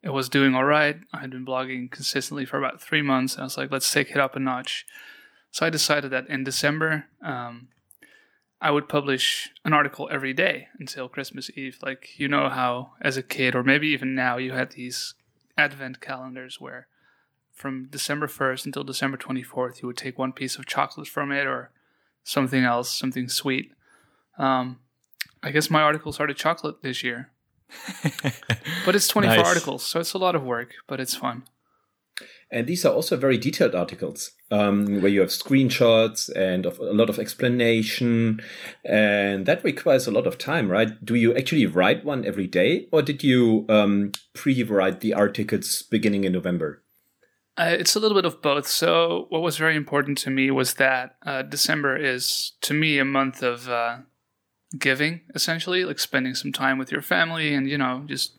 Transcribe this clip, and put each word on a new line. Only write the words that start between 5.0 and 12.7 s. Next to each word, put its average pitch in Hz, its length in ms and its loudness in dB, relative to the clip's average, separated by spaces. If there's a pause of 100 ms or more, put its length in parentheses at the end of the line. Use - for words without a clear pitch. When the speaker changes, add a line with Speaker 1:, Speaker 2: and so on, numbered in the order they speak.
Speaker 1:
So - 160 -2
I - 20 2
decided 147 420 0
that 127 200 -4
in 135 120 -4
December, 151 640 -2 (180)
um, 123 460 -10 (960)
I 160 80 2
would 147 180 0
publish 139 600 0 (120)
an 156 120 2
article 147 360 2
every 135 220 -4
day 147 360 -2 (120)
until 131 300 -12
Christmas 135 440 -12
Eve. 135 280 -12
Like, - 360 -12
you 143 100 -2
know 143 200 2
how 127 440 -4 (100)